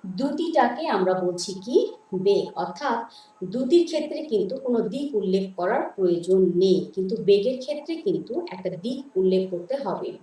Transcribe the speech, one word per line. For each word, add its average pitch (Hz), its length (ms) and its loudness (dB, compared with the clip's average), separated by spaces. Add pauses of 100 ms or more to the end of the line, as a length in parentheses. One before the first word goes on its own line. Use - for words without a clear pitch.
দ্রুতিটাকে 302 800 0
আমরা 185 260 2
বলছি 180 400 -2 (120)
কি? 302 260 4 (220)
বেগ। 190 440 0
অর্থাৎ 233 400 -4 (520)
দ্রুতির 294 360 4
ক্ষেত্রে 302 380 -4
কিন্তু 196 340 -2
কোনো 240 220 0
দিক 277 360 -4
উল্লেখ 190 420 0
করার 214 380 0
প্রয়োজন 180 600 4
নেই, 185 400 4
কিন্তু 190 280 -2
বেগের 202 360 4
ক্ষেত্রে 302 360 -6
কিন্তু 240 560 -4
একটা 185 180 -6
দিক 190 480 -6
উল্লেখ 185 320 4
করতে 180 260 -4
হবে। - 480 -6